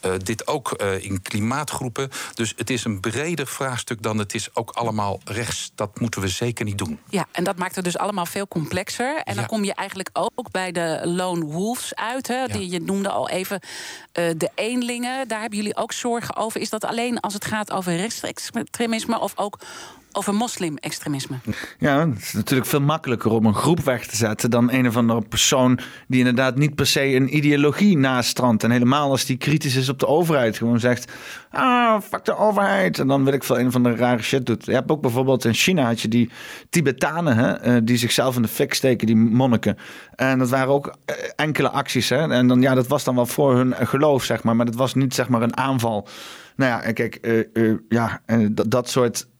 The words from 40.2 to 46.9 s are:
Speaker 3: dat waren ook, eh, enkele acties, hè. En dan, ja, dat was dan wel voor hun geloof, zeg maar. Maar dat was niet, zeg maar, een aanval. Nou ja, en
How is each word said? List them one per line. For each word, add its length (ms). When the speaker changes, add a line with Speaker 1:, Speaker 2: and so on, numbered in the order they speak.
Speaker 3:
dat 100
waren 240
ook, 220
eh, 100
enkele 340
acties, 380
hè. 240
En 160
dan, 140
ja, 120
dat 120
was 180
dan 100
wel 120
voor 300
hun 180
geloof, 380
zeg 180
maar. 140
Maar 100
dat 80
was 200
niet, 200
zeg 140
maar, 140
een 140
aanval. 520
Nou 140
ja, 120
en 120